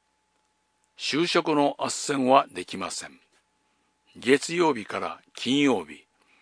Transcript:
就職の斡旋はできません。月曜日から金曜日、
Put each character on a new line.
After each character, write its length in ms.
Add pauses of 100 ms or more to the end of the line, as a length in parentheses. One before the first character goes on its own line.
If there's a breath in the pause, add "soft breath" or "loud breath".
(1000)
就 300
職 260
の 240
斡 120
旋 400
は 220
で 140
き 120
ま 120
せ 160
ん。 140 (960)
月 400
曜 180
日 120
か 140
ら 200 (160)
金 240
曜 260
日、 200 (360 soft breath)